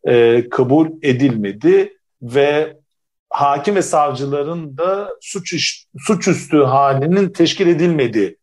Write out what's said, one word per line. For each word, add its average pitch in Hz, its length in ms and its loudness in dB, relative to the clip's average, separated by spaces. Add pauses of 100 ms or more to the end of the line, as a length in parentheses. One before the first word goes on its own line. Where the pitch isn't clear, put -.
e, 120 420 4
kabul 139 380 2 (140)
edilmedi 131 920 0 (280)
ve 143 560 0 (520)
hakim 143 460 0
ve 185 60 2
savcıların 143 960 -2
da 190 320 -4 (120)
suç 180 320 -12
iş-, - 340 -6 (120)
suçüstü 175 580 0
halinin 139 720 2
teşkil 170 380 0
edilmediğini 147 760 0